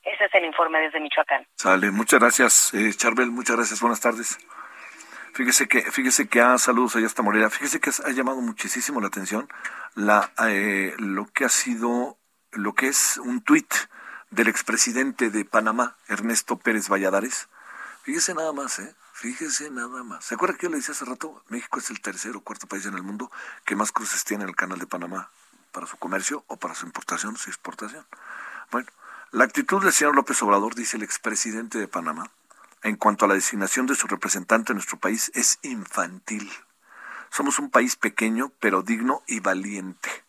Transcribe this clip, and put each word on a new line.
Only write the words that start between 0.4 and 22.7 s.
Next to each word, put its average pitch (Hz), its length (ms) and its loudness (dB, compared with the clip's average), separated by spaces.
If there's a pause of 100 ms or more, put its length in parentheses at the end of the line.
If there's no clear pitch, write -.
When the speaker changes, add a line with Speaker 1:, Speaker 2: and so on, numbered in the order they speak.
Speaker 1:
informe 160 360 2
desde 156 180 -2
Michoacán. 147 560 0
Speaker 2:
Sale, 101 380 4
muchas 113 260 6
gracias, 117 560 6
eh, 104 200 2
Charbel, 120 360 2
muchas 120 260 0
gracias, 110 240 0
buenas 120 200 2
tardes. 117 360 0 (960)
Fíjese 127 340 4
que, 120 140 4 (100)
fíjese 127 380 2
que, 120 140 6
ah, 123 160 8
saludos 120 380 4
allá 113 100 4
hasta 110 160 -2
Morelia. 107 260 4
Fíjese - 320 -2
que - 80 0
ha 139 220 -2
llamado 131 320 0
muchísimo 123 580 -4
la 101 60 -2
atención 104 420 -4 (460)
la, 104 360 4 (160)
eh, 98 520 2
lo 101 340 -4
que 135 140 0
ha - 20 4
sido, 120 680 0 (320)
lo 104 240 -4
que 131 140 2
es - 280 2
un 123 260 -4
tuit - 300 4 (580)
del 117 180 2
expresidente 120 800 0
de 104 160 -2
Panamá, 113 500 2 (120)
Ernesto 107 500 -2
Pérez 110 320 0
Valladares. 98 580 0 (540)
Fíjese 165 320 -2
nada 160 180 -2
más, 139 260 -6
¿eh? 101 160 -12 (200)
Fíjese 143 560 -6
nada 127 320 -10
más. 104 220 -14
¿Se - 100 -6
acuerda 180 220 0
que - 80 -8
yo 175 60 -2
le 156 60 -4
decía 143 160 -6
hace 139 120 -8
rato? 127 440 -12
México 120 300 -6
es 120 120 -8
el 110 100 -12
tercer 104 360 -8
o - 40 -12
cuarto - 260 -14
país 98 200 -10